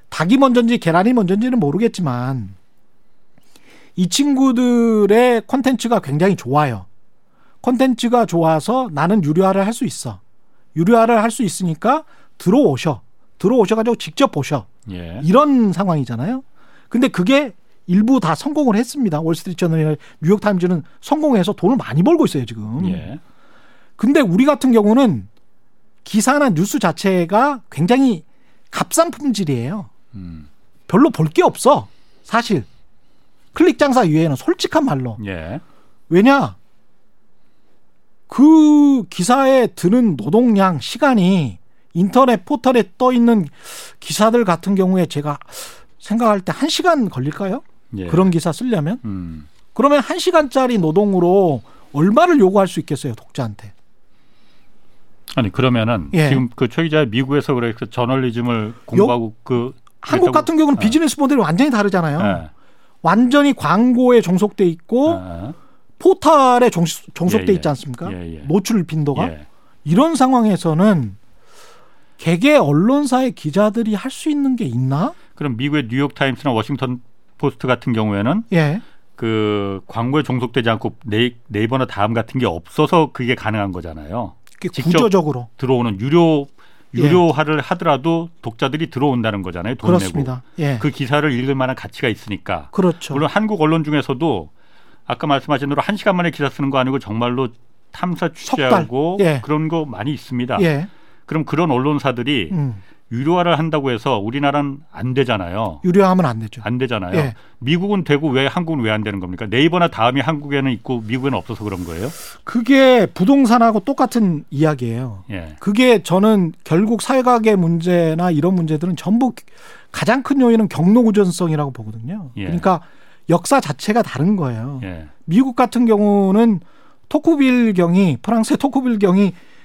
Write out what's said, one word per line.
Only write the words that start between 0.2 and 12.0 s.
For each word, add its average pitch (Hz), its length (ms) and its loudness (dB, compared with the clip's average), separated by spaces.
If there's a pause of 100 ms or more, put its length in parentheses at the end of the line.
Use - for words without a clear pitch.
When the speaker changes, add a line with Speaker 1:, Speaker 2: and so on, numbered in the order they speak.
Speaker 1:
먼저인지 240 420 4
계란이 180 340 2
먼저인지는 226 460 0
모르겠지만 135 960 -4 (1400)
이 180 100 0
친구들의 240 1400 2
콘텐츠가 240 520 0
굉장히 165 380 0
좋아요. 123 480 -2 (760)
콘텐츠가 247 680 0
좋아서 170 680 0
"나는 170 300 2
유료화를 190 420 2
할 220 80 -4
수 240 120 -6
있어. 120 360 -10 (560)
유료화를 226 440 4
할 226 80 0
수 233 140 -4
있으니까 190 640 -2 (320)